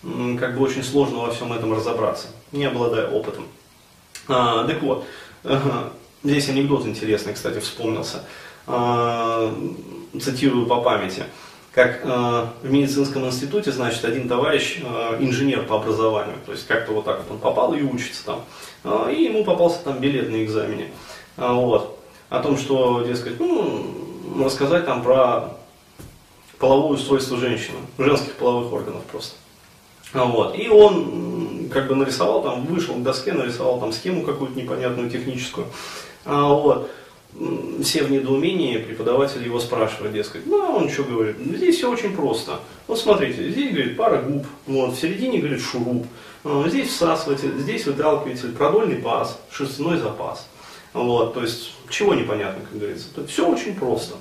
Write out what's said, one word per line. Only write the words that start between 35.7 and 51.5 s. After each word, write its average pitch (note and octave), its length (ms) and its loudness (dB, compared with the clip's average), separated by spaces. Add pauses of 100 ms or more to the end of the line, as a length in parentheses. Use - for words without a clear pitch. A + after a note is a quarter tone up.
А, C#3+ 240 2
вот. C#3+ 400 4 (500)
М, - 440 -6
все C#3+ 200 0
в C3+ 80 0
недоумении, C3+ 640 2
преподаватель B2 680 0
его A#2+ 160 -2
спрашивает, G#2+ 540 -2
дескать, - 320 -6
ну, G4 200 4
а E4+ 40 0
он - 200 2
чё C#3 160 -2
говорит? A2 340 0
«Ну, - 160 -4
здесь F4+ 220 4
всё B3 120 0
очень G3+ 240 -2
просто. D3+ 460 -2 (280)
Вот A3 120 -2
смотрите, E3 520 2
здесь, C4 200 0
говорит, C#3 260 -2
пара G#3+ 240 4
губ, C#3 240 -2 (220)
вот, C3 260 0
в - 60 -8
середине, G3 400 -2
говорит, C#3+ 220 -2
шуруп, B2 440 -2 (380)
а, D3 240 0
здесь C4+ 220 0
всасыватель, C#3+ 680 0
здесь E3+ 280 -4
выталкиватель, C#3+ 680 0
продольный E3+ 460 2
паз, - 420 -2 (100)
шерстяной D3 480 -2
запас». A#2+ 500 -6 (460)
Вот, A#2+ 400 2
то B2 80 -4
есть, - 300 -6 (180)